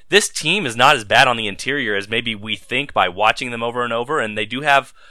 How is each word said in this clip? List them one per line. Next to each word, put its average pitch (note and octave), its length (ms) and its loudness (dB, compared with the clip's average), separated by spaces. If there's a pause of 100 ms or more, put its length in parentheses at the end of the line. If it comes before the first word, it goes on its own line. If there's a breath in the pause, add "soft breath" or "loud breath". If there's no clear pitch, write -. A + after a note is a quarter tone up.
this G3+ 180 2
team E3+ 380 -4
is A2+ 100 -6
not C3+ 220 6
as G#2+ 80 -8
bad A#2+ 240 4
on A#2 80 0
the A2 100 -4
interior A2+ 480 -4
as G2+ 140 -4
maybe A2+ 260 -4
we G#2 220 -8
think C3+ 340 -6
by G2 160 4
watching G#2+ 440 0
them A#2 120 -6
over A#2+ 220 -2
and A#2 80 -4
over. B2 260 -2
And G#2+ 180 -4
they G#2+ 80 -4
do A#2+ 160 -8
have C#3 320 2 (180 soft breath)